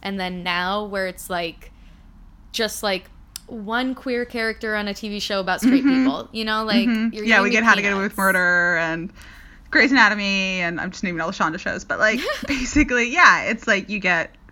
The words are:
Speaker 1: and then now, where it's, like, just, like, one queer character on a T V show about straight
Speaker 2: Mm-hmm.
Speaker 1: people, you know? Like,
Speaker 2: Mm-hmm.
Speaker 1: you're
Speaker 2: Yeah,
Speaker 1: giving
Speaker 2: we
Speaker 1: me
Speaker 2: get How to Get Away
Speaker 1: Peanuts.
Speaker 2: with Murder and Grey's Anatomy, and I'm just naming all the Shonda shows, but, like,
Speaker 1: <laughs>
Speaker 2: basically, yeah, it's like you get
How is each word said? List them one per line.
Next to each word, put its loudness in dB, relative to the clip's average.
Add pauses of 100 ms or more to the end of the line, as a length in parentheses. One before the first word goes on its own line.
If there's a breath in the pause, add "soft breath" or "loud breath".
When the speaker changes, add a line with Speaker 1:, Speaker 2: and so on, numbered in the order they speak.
Speaker 1:
and -6
then -8
now, -2
where -4
it's, -12
like, -8 (800 soft breath)
just, -4
like, -2 (380)
one -4
queer -4
character -4
on -4
a -4
T -8
V -6
show -4
about -2
straight 4
Speaker 2:
Mm-hmm. 4
Speaker 1:
people, -4
you -6
know? -2
Like, 2
Speaker 2:
Mm-hmm. 0
Speaker 1:
you're -8
Speaker 2:
Yeah, 4
Speaker 1:
giving 4
Speaker 2:
we 2
Speaker 1:
me 0
Speaker 2:
get 2
How 6
to -2
Get 0
Away 0
Speaker 1:
Peanuts. -4
Speaker 2:
with -10
Murder 2
and -2 (600 loud breath)
Grey's 6
Anatomy, 2
and -4
I'm -6
just -10
naming -4
all -2
the -4
Shonda -2
shows, -6
but, -6
like, 2 (140)
Speaker 1:
<laughs> -8
Speaker 2:
basically, 0
yeah, 6
it's -4
like 0
you -6
get -2 (160)